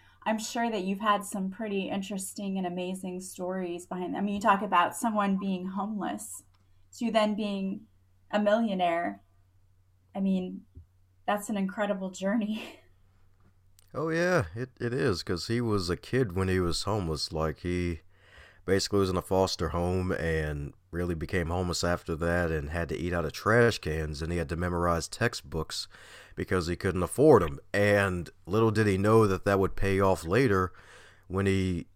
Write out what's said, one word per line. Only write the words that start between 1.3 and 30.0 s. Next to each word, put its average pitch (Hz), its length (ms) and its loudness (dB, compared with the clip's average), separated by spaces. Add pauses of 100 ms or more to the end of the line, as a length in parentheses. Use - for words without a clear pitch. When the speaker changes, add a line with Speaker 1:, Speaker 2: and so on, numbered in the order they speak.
Speaker 1:
pretty 202 380 -4
interesting 196 720 -6
and 185 80 -2
amazing 180 540 -6
stories 180 680 -6
behind, 180 300 -6
I - 40 -4
mean, 202 140 -2
you 208 60 -4
talk 202 220 4
about 185 340 2
someone 202 420 0
being 190 280 -4
homeless 196 760 -6 (560)
to 233 120 -2
then 214 240 2
being 196 480 -4 (480)
a 208 100 2
millionaire. 196 840 2 (920)
I 196 40 -2
mean, 185 420 0 (640)
that's 202 240 -2
an 214 60 -2
incredible 196 540 -2
journey. 208 520 -2 (180)
<laughs> - 40 -20 (1120)
Speaker 2:
Oh, 160 160 -4
yeah, 170 340 2 (100)
it, 123 140 -6 (100)
it 120 140 -2
is, 123 300 2
'cause 87 240 -4
he 117 160 0
was 104 260 0
a 87 80 2
kid 120 400 -2
when 95 120 2
he 92 120 4
was 85 220 0
homeless. 87 500 -2
Like, 78 280 -2
he 90 400 -2 (640)
basically 98 340 2
was 95 100 4
in 90 60 0
a 85 60 0
foster 95 480 2
home 90 420 0
and 76 600 -2 (160)
really 87 240 -4
became 82 340 -4
homeless 87 340 -2
after 87 340 -2
that 85 340 0
and 76 200 -4
had 85 200 -4
to - 80 -4
eat 87 160 -2
out 87 100 0
of 73 80 -4
trash 113 460 4
cans, 78 420 -4
and 80 100 -4
he 87 80 0
had 80 120 -4
to 82 60 -4
memorize 87 520 0
textbooks - 800 -6 (480)
because 92 300 -2
he 85 100 -2
couldn't 90 260 -2
afford 123 400 6
'em. 73 180 -4 (120)
And 98 560 2 (180)
little 110 240 4
did 107 160 2
he 95 120 2
know 110 280 6
that 95 200 0
that 101 120 4
would 95 160 2
pay 98 260 2